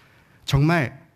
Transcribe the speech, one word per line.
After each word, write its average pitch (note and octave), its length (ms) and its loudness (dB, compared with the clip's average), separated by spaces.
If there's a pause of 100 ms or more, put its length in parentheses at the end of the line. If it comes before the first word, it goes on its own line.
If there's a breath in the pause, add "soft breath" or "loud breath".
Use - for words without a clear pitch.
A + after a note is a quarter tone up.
(440 soft breath)
"정말 D3 560 0 (160)